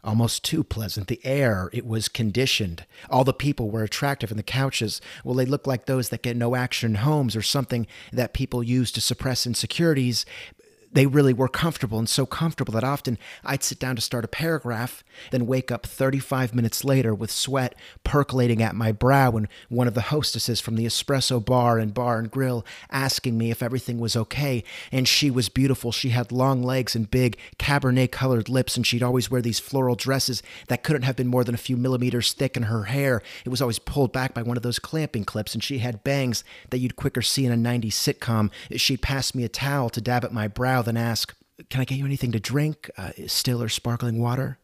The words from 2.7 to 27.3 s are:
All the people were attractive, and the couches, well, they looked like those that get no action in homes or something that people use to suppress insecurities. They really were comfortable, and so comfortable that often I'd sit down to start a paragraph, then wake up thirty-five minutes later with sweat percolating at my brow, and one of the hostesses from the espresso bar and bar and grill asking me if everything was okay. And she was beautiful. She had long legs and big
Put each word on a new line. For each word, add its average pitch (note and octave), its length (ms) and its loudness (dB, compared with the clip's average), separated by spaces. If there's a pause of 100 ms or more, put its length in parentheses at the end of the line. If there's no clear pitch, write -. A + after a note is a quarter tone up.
All - 120 6
the C3 80 4
people C3 380 0
were A2 140 -2
attractive, C3+ 480 -2
and G#2+ 80 -4
the G2+ 40 -6
couches, B2+ 580 -2 (220)
well, B2+ 120 -2
they B2+ 100 4
looked C#3 220 -2
like C3 180 -2
those C3 240 0
that - 140 -6
get A#2+ 120 -2
no A#2+ 200 2
action B2 360 0
in G#2+ 40 2
homes B2+ 400 2
or G#2+ 80 -2
something B2 420 0 (260)
that A2+ 220 -2
people B2 300 -2
use A#2+ 300 2
to A2+ 80 -4
suppress - 440 -2
insecurities. C3 800 0 (640)
They C#3 160 6
really C#3 260 6
were B2 160 2
comfortable, A#2 500 -2
and A2+ 80 0
so C3 180 0
comfortable D3+ 460 -4
that A2 140 0
often C3+ 320 -2 (260)
I'd C3+ 200 -2
sit - 160 -4
down B2+ 180 -2
to A2 40 -2
start A#2+ 220 -2
a A#2+ 60 -6
paragraph, B2+ 760 -4 (260)
then B2 160 2
wake C3 240 0
up A#2+ 160 -4
thirty-five C3+ 680 0
minutes A#2 300 0
later C3 280 4
with G#2 180 -4
sweat B2+ 440 -2 (300)
percolating B2 560 2
at A2 140 2
my A2 180 0
brow, B2+ 380 4
and A2 180 0 (180)
one B2 220 2
of G2+ 40 -4
the A2+ 100 -2
hostesses B2 580 -2
from A2+ 160 -4
the A2+ 80 0
espresso B2+ 580 0
bar A#2+ 360 4
and G#2+ 140 -2
bar A#2+ 240 0
and A2+ 140 -4
grill B2+ 340 -2 (240)
asking C3 480 0
me A2+ 140 2
if A2+ 100 -4
everything A#2+ 380 -4
was A2+ 160 -2
okay. B2+ 480 -2 (260)
And C3 160 2
she - 240 4
was A#2+ 200 2
beautiful. B2+ 420 2
She B2+ 200 0
had A#2+ 200 0
long B2+ 320 2
legs B2+ 320 0
and A2 160 -2
big B2+ 260 4 (220)